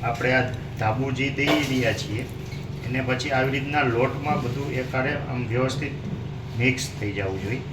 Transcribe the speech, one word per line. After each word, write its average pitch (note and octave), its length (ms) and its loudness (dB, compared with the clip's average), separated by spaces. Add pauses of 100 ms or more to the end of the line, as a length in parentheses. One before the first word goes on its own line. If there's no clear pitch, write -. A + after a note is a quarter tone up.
આપણે - 260 0
આ - 80 6 (360)
ધાબુ A2+ 380 2
જે C3+ 80 0 (140)
દઈ D3 160 4 (140)
રહ્યા B2 320 2
છીએ A2 220 -2 (600)
એને B2+ 220 0
પછી B2+ 300 0
આવી C3 180 4
રીતના C#3+ 280 2 (120)
લોટમાં C#3 480 2
બધું C3 260 -2 (140)
એકારે C3 320 0
આમ C3 340 -2
વ્યવસ્થિત C3 460 0 (640)
મિક્સ B2+ 260 4 (140)
થઈ G#2 180 -2
જવું F#2+ 240 -2
જોઈએ. G#2 200 -2 (120)